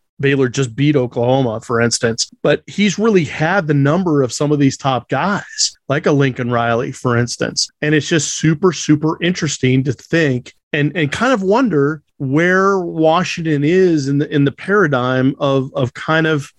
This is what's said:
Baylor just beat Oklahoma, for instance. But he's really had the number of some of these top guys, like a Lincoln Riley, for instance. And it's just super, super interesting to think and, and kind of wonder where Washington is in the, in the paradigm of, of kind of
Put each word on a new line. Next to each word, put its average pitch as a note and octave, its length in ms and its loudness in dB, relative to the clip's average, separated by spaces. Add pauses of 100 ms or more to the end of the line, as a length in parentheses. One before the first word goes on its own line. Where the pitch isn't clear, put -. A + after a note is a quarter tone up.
(220)
Baylor C3+ 260 2
just A#2 280 -4
beat C#3+ 200 2
Oklahoma, B2 680 0
for A#2 200 0
instance. A2+ 480 -2 (120)
But - 260 0
he's G3 300 0
really G3+ 280 2
had D#3+ 420 -2
the D#3 60 2
number D3 500 2
of A#2+ 80 -2
some D3 200 -2
of D3 80 2
these C#3 180 2
top C3 320 -4
guys, - 680 -4 (120)
like C#3 160 -2
a F3+ 60 2
Lincoln C3 400 0
Riley, A#2 400 0
for B2 260 -2
instance. - 500 -2 (140)
And D3+ 120 0
it's D3 140 0
just D#3+ 300 -2
super, D#3+ 340 0
super D#3 500 0
interesting C#3 600 0
to C3 100 -2
think C#3 600 -2 (180)
and, D3 240 0
and D3+ 160 -2
kind B3+ 220 0
of G3 100 -2
wonder E3+ 600 0 (140)
where F#3 600 2
Washington D#3+ 840 0
is E3 440 2
in C#3+ 120 0
the, D3 140 -4
in C#3+ 120 4
the C3+ 60 0
paradigm C3 880 0
of, C#3 340 0
of C3 220 -2
kind D#3+ 320 0
of D3 320 -2